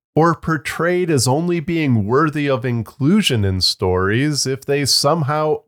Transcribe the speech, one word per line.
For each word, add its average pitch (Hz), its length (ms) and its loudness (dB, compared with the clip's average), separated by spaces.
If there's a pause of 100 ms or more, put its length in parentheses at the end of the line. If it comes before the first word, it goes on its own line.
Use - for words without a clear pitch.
(140)
or 160 220 4
portrayed 170 760 -2
as 127 160 2
only 170 360 0
being 139 440 0
worthy 143 440 0
of 127 160 -2
inclusion 127 800 0
in 92 160 0
stories 101 840 0
if 131 200 -6
they 143 180 0
somehow 151 840 0